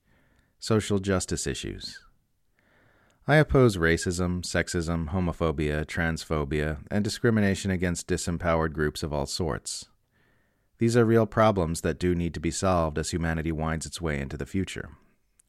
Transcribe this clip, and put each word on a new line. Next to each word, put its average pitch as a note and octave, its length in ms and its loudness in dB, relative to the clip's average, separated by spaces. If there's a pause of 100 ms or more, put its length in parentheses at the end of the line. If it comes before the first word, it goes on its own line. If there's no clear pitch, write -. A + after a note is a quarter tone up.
(600)
Social G#2 380 0
justice F#2 480 -2
issues. - 540 -8 (1200)
I C#3+ 120 6
oppose B2+ 400 6
racism, F2 640 2
sexism, E2+ 720 -2
homophobia, D#2 760 0
transphobia, D#2 920 -2 (120)
and G#2 100 2
discrimination G#2 680 2
against F2 380 -2
disempowered E2 640 0
groups D2+ 280 -2
of D2+ 120 -4
all C#2 120 -2
sorts. - 600 -6 (920)
These A#2 180 4
are A#2 80 6
real A2+ 200 6
problems G2+ 560 2
that D#2+ 180 -2
do F2+ 140 2
need E2+ 200 -2
to D#2 80 -10
be E2 100 0
solved E2 460 0
as D#2 140 -4
humanity E2 420 -2
winds D#2 320 -4
its - 160 -12
way D2+ 180 -2
into C#2 160 -6
the C#2+ 100 -6
future. - 440 -4 (600)